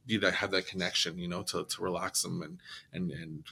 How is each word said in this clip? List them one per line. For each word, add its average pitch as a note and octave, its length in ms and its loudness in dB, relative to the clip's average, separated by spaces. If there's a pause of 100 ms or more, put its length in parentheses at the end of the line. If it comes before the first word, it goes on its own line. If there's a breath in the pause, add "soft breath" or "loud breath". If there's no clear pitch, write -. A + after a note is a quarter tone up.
be A2+ 120 4
that, F#2+ 160 6
have F#2+ 180 2
that F#2+ 160 4
connection, F2+ 520 0
you F2 100 -2
know, F2+ 140 -2
to, F2 200 0
to - 180 -4
relax F2+ 420 0
them F2 180 -2
and, E2+ 180 -10 (320 loud breath)
and, F2 200 -2
and D#2 400 -8